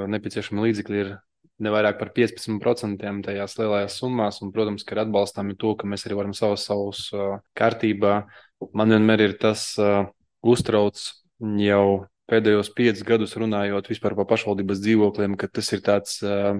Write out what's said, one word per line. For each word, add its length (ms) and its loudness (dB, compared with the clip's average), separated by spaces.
nepieciešami 600 -4
līdzekļi 320 -2
ir 160 -4
ne 120 -2
vairāk 260 2
par 140 -8
piecpadsmit 480 0
procentiem 640 -2
tajās 320 -6
lielajās 400 -2
summās, 460 -2
un, 100 -8
protams, 320 -2
ka 100 -12
ir 100 0
atbalstāmi 520 -2
to, 200 0
ka 120 -8
mēs 180 -6
arī 140 -6
varam 160 -6
savas, 320 0
savus, 420 -4
ā, 280 -4
kārtībā. 640 2
Man 180 4
vienmēr 320 6
ir 140 2
tas, 380 0
ā, 340 2
uztrauc 560 2
jau 280 4
pēdējos 500 2
piecus 300 2
gadus 320 0
runājot 540 -2
vispār 260 -4
par 140 -2
pašvaldības 540 0
dzīvokļiem, 560 2
ka 80 -4
tas 260 -6
ir 80 -2
tāds, 400 0
ā, 380 0